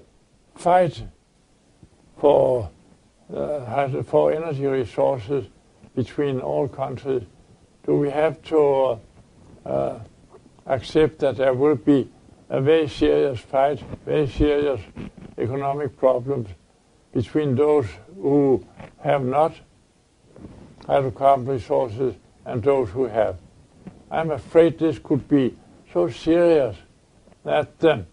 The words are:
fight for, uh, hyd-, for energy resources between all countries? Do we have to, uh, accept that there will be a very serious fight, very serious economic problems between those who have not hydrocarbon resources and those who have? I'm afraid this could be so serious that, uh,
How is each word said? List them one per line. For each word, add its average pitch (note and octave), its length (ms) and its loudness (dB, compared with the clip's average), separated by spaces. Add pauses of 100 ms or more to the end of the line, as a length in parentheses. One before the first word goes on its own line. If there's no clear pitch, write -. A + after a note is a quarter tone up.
(560)
fight F3+ 480 0 (1120)
for, C3 520 2 (640)
uh, C#3+ 320 -6
hyd-, C#3 400 -4
for D3+ 280 2
energy D3+ 320 -4
resources C3+ 840 -2 (480)
between C3+ 440 -4
all D3 280 -2
countries? C3 560 -6 (600)
Do D3 120 0
we D3 120 0
have D3+ 340 -2
to, C3+ 560 2 (680)
uh, C3+ 340 -4 (680)
accept C#3+ 520 0
that C3+ 180 0
there C3+ 160 0
will C#3+ 220 2
be C#3 340 2 (400)
a C3+ 120 -2
very D#3 260 2
serious D3 520 0
fight, C#3 440 0 (220)
very D3 220 0
serious C#3+ 520 0 (580)
economic C#3 600 -4
problems B2+ 500 0 (640)
between C#3+ 420 -2
those D3 320 2 (340)
who C#3 420 2 (360)
have C#3+ 240 0
not D3 300 0 (1300)
hydrocarbon C3+ 680 0
resources C3 680 -2 (300)
and C3 160 -6
those C3 280 2
who B2+ 160 -2
have? G#2 320 0 (720)
I'm D#3+ 200 -4
afraid E3 460 4
this D#3 220 -2
could - 280 -2
be C3+ 300 2 (340)
so F3 180 0
serious D#3+ 640 2 (680)
that, D3 400 -2
uh, D3 160 4 (140)